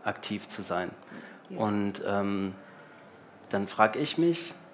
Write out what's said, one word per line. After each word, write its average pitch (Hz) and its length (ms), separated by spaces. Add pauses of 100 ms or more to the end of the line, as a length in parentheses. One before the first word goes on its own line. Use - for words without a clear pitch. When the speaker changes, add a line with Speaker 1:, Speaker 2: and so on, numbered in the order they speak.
Speaker 1:
aktiv 101 440
zu - 160
sein. 90 260 (600)
Speaker 2:
Ja. - 100
Speaker 1:
Und, 101 460
ähm, 98 500 (960)
dann 101 180
frag 110 280
ich 147 220
mich 165 380 (180)